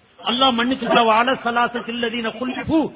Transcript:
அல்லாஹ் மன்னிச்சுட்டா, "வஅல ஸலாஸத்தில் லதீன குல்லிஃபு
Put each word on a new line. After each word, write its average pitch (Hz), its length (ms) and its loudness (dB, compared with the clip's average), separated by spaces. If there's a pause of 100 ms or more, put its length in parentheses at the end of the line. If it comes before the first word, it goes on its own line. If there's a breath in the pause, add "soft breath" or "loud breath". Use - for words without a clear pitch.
(200)
அல்லாஹ் 247 400 2
மன்னிச்சுட்டா, 240 480 2
"வஅல 226 220 4 (120)
ஸலாஸத்தில் 240 640 -2
லதீன 226 240 -4 (100)
குல்லிஃபு 254 420 -2 (160)